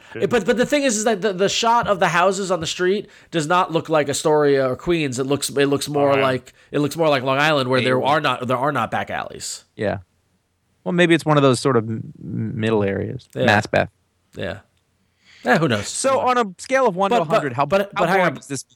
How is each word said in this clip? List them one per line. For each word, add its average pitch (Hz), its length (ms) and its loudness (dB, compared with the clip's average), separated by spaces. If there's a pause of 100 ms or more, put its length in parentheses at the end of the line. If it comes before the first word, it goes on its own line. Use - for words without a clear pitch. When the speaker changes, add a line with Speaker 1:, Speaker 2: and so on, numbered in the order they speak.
(140)
Speaker 1:
It, 135 160 -2
but, 226 160 0
but 208 120 0
the 240 80 0
thing 285 180 0
is, 240 140 0
is 214 80 -4
that 220 160 0
the, 208 100 -2
the 185 160 0
shot 233 400 0
of 190 140 0
the 185 80 2
houses 180 420 0
on 180 80 -2
the 160 80 -8
street 185 400 -2 (240)
does 156 160 -2
not 180 240 2
look 160 160 -2
like 151 220 2
Astoria 143 600 2
or 127 60 -4
Queens. 151 440 -2
It 131 40 -2
looks, 139 260 -2
it 139 180 2
looks 139 200 0
more 143 220 2
Speaker 2:
Long 135 100 2
Island. 135 40 0
Speaker 1:
like, 127 300 -2 (180)
it 143 80 -2
looks 147 180 -2
more 160 100 2
like 139 160 2
Long 131 160 0
Island, 147 300 2
where 127 100 2
there 127 180 2
Speaker 3:
Maybe. 127 120 -2
Speaker 1:
are 156 100 2
not, 131 280 -2
there 127 100 0
are 143 160 0
not 113 180 -2
back 101 180 -2
alleys. - 540 -8 (140)
Speaker 3:
Yeah. 98 220 -2 (840)
Well, 185 80 -6
maybe 175 240 4
it's 156 100 0
one 151 120 4
of 143 60 6
those 127 180 4
sort 131 160 2
of 113 100 0
m-, 113 240 -8 (100)
m-, 110 380 -8
middle 110 240 0
areas. 98 500 -4
Speaker 1:
Yeah. 127 120 -2
Speaker 3:
Mass 104 220 2
Beth. 98 220 0 (460)
Speaker 1:
Yeah. 98 240 -10 (840)
Eh, 240 120 4
who 156 120 2
knows? 104 180 -2
Speaker 3:
So 269 320 0
on 247 180 0
a 240 60 4 (140)
scale 262 280 0
of 185 120 0
one 196 120 0
Speaker 1:
But, 233 100 2
Speaker 3:
to - 20 2
a 165 40 -2
hundred, 151 260 0
Speaker 1:
but, 113 40 -8
Speaker 3:
how, 143 100 0
Speaker 1:
but, 196 160 2 (140)
Speaker 3:
how 175 60 -2
Speaker 1:
but 170 80 2
hang 190 100 2
Speaker 3:
boring 170 140 0
Speaker 1:
on. 120 40 -12
Speaker 3:
is - 100 -20
this 135 180 -8 (100)